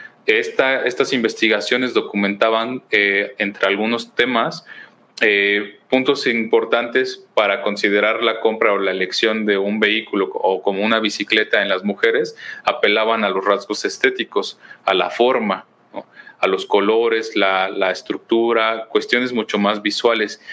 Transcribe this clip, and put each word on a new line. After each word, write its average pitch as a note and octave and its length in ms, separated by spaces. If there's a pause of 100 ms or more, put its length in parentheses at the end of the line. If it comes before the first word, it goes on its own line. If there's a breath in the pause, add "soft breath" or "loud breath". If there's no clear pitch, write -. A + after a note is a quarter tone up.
(260 loud breath)
Esta, B2 560
estas B2 320
investigaciones A2+ 800
documentaban, A2 960
eh, G2+ 480
entre G2+ 300
algunos A2 480
temas, B2 500 (540 loud breath)
eh, G2+ 600 (100)
puntos C3 380
importantes A#2 1080
para G2+ 300
considerar G#2 580
la A2+ 180
compra A2 340
o G2+ 40
la G2 140
elección G#2+ 560
de G2+ 100
un G#2 220
vehículo G#2+ 520
o F#2 300
como G2 220
una A2+ 160
bicicleta G#2+ 640
en G2 60
las F#2+ 140
mujeres, A2+ 520 (280 loud breath)
apelaban A2 600
a G2+ 60
los F#2+ 140
rasgos G2+ 400
estéticos, A2+ 760 (260 loud breath)
a F#2+ 80
la F2+ 160
forma, A2+ 560 (260)
¿no? - 140 (320 loud breath)
A - 80
los F#2+ 220
colores, A2 680
la, F#2+ 340
la G2 200
estructura, A2+ 1000
cuestiones B2 440
mucho G#2+ 240
más G2+ 240
visuales, G#2+ 580 (140 loud breath)